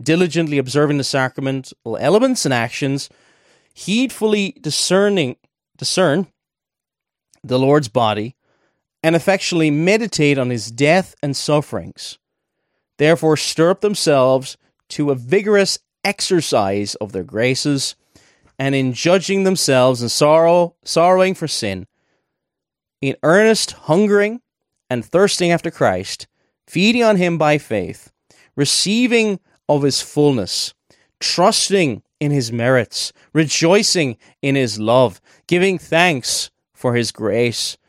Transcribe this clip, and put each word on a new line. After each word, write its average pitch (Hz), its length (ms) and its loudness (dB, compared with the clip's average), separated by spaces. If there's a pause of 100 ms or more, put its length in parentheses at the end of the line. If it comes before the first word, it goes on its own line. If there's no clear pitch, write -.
diligently 160 580 0
observing 143 400 0
the 131 60 -4
sacramental 135 960 -6
elements 220 460 0
and 135 100 0
actions, 135 540 -4 (680)
heedfully 214 840 -2
discerning, 180 760 0 (400)
discern 170 520 0 (1120)
the 123 160 -2
Lord's 139 300 2
body, 110 480 -2 (680)
and 165 140 2
effectually 170 540 0
meditate 160 680 0
on 123 120 -2
his 113 200 -6
death 147 520 0
and 143 140 -4
sufferings. - 840 -6 (800)
Therefore, 156 380 2
stir 165 340 0
up 190 100 -2
themselves 135 760 0 (340)
to 147 200 -2
a 135 60 -2
vigorous 196 600 0 (260)
exercise 107 920 -2
of 104 140 -8
their 92 140 -6
graces, 131 720 -2 (600)
and 139 160 -2
in 131 180 0
judging 190 500 0
themselves 131 600 2
and 117 80 -4
sorrow, 165 760 4
sorrowing 185 500 2
for 156 140 -8
sin, 95 400 -6 (1120)
in 135 220 -4
earnest 208 500 2
hungering 208 680 0 (480)
and 120 160 -4
thirsting 180 460 0
after 165 200 -2
Christ, 98 560 -2 (400)
feeding 233 360 0
on 214 140 4
him 175 200 0
by 151 220 2
faith, - 520 -8 (460)
receiving 214 840 0 (280)
of 147 140 0
his 139 180 0
fullness, 139 720 -2 (480)
trusting 175 840 0 (160)
in 147 120 -2
his 131 200 -2
merits, 120 600 -2 (220)
rejoicing 160 840 0 (240)
in 139 140 0
his 117 240 -2
love, 113 420 2 (280)
giving 180 300 0
thanks 160 720 -2 (220)
for 123 220 -2
his 117 180 -2
grace, 110 640 -2 (120)